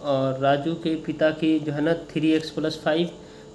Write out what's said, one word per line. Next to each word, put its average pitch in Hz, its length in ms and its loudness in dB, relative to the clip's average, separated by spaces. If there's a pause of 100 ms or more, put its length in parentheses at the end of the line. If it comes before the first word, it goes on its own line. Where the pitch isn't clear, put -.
और 135 380 0
राजू 143 340 2
के 165 220 -2
पिता 156 340 0
की 160 300 2
जो 151 120 -4
है 147 100 -2
ना 165 120 2
थ्री 160 380 0
एक्स 156 180 2
प्लस 156 340 -4
फ़ाइव, 170 260 0 (460)